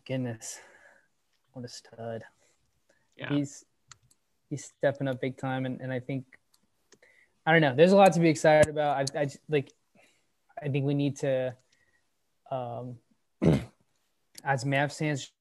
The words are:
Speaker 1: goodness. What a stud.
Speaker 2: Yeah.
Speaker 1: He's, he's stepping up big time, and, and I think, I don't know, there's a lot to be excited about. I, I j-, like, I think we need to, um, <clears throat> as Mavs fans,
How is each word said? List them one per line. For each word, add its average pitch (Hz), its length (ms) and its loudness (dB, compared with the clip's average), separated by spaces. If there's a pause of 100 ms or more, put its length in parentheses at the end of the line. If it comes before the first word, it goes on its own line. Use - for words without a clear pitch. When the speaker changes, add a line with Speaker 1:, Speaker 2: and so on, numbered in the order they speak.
Speaker 1:
goodness. 123 540 -8 (920)
What 123 100 -14
a 120 60 -14
stud. 113 540 -14 (920)
Speaker 2:
Yeah. 135 140 -10
Speaker 1:
He's, 143 360 -4 (840)
he's 143 160 -10
stepping 135 420 -4
up 127 140 -6
big 131 160 -8
time, 131 280 -6
and, 127 160 -10
and 131 100 -10
I 127 80 -8
think, 127 260 -10 (1200)
I 160 40 6
don't 165 100 6
know, 139 140 2
there's 175 180 6
a - 20 8
lot 190 180 8
to 165 60 0
be 170 100 4
excited 151 400 6
about. 147 460 -2
I, 156 60 -2
I 147 40 -2
j-, - 140 -8 (100)
like, 143 220 -2 (920)
I 151 60 -8
think 139 180 -2
we 143 80 -2
need 143 240 -2
to, 127 380 -4 (960)
um, 123 460 -10 (440)
<clears throat> - 0 - (1000)
as 139 220 -2
Mavs 139 340 0
fans, 151 420 -4